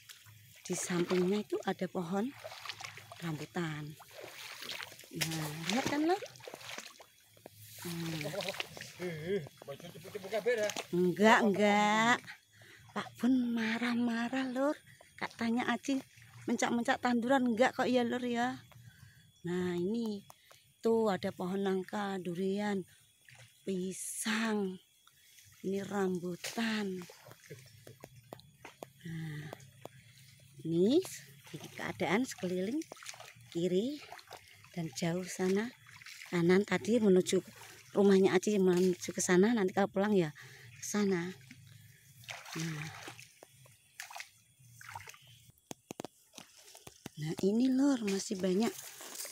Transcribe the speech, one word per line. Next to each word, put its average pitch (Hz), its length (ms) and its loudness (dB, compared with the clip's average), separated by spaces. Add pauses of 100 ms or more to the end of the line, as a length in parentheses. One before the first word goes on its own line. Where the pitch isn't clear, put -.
(640)
di 180 100 -6
sampingnya 180 680 0
itu 359 180 -4
ada 190 240 -4
pohon 190 460 -2 (880)
rambutan. 151 720 -6 (1200)
Nah, 160 340 -4 (220)
lihat 240 160 0
kan, 294 220 -2
Lur? 392 140 0 (1600)
Nah. 165 480 -6 (2500)
Enggak, 180 540 6
enggak. 208 720 4 (800)
Pak 208 120 -6 (120)
Pun 247 320 2
marah-marah, 233 1000 0
Lur. 269 240 0 (400)
Katanya 233 560 -2
Aci 269 300 0 (480)
mencak-mencak 240 500 2
tanduran. 247 560 4
Enggak 254 220 4
kok 262 100 2
ya, 247 160 4
Lur, 240 220 -2
ya. 247 340 -2 (840)
Nah, 180 320 -2
ini 208 480 -2 (560)
tuh 226 320 4
ada 185 160 -2
pohon 190 400 -2
nangka, 196 480 -2
durian, 190 640 -2 (880)
pisang. 196 1120 -2 (800)
Ini 196 240 -4
rambutan. 190 1200 -4 (2000)
Nah, 160 400 -8 (1200)
ini 180 320 4 (800)
keadaan 170 480 0
sekeliling 190 560 -4 (720)
kiri 185 480 0 (720)
dan 165 240 -6
jauh 180 320 -2
sana 190 400 0 (640)
kanan 180 320 6
tadi 202 320 2
menuju 190 480 6 (480)
rumahnya 196 400 8
Aci, 208 240 2
menuju 185 560 4
ke - 80 -4
sana. 185 320 6
Nanti 196 240 0
kalau 196 160 2
pulang 202 240 2
ya 160 160 2 (480)
ke - 80 -12
sana. 185 480 0 (1200)
Nah. 160 320 -6 (4000)
Nah, 156 120 -4 (120)
ini, 226 240 4
Lur, 262 400 4
masih 196 320 -2
banyak 190 320 2 (600)